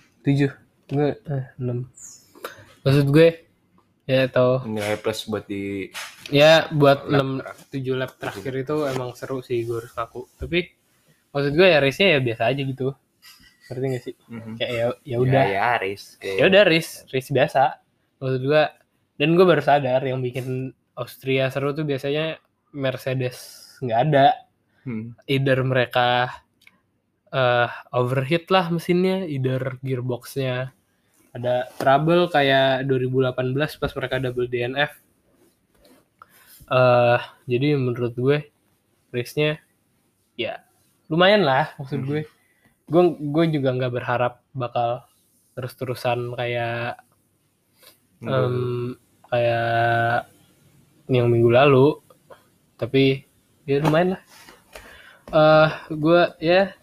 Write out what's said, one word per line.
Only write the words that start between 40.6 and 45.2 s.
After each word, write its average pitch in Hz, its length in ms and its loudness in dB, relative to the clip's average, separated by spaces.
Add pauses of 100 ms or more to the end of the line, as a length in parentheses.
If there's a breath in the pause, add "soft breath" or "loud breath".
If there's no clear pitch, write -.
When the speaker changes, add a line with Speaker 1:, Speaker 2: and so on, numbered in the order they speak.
Speaker 1:
lumayan 185 360 4
lah, 139 320 0
maksud 139 240 -8
Speaker 2:
Mhm. 135 80 -6
Speaker 1:
gue. 151 120 -4 (680)
Gue, 170 240 4
gue 151 300 -2 (100)
juga 131 160 0
nggak 127 240 -4
berharap 123 560 -2
bakal 120 560 -4 (480)